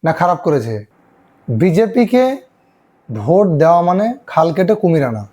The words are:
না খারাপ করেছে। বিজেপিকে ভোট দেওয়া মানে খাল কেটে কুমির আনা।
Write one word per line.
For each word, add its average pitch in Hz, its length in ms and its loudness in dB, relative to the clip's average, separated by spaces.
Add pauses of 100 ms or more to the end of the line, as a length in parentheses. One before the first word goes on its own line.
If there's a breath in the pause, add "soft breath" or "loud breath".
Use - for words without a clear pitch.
না 160 100 0
খারাপ 175 320 0
করেছে। 117 300 -2 (720)
বিজেপিকে 196 760 2 (840)
ভোট 139 360 0 (160)
দেওয়া 170 260 4
মানে 190 180 0 (260)
খাল 160 240 2
কেটে 190 260 0
কুমির 165 280 2
আনা। 107 240 -8